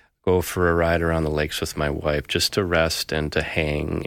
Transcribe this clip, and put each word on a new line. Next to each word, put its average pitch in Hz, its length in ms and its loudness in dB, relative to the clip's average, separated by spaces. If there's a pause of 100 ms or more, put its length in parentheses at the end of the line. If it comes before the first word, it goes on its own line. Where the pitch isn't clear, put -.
(260)
go 92 160 4
for 87 280 0
a 82 40 4
ride 85 300 2
around 82 220 2
the 76 40 0
lakes 76 320 -2
with - 160 -6
my 73 140 0
wife, 76 360 -2
just - 260 0
to 104 100 2
rest 85 480 0
and 76 220 -2
to 78 100 0
hang 78 640 -2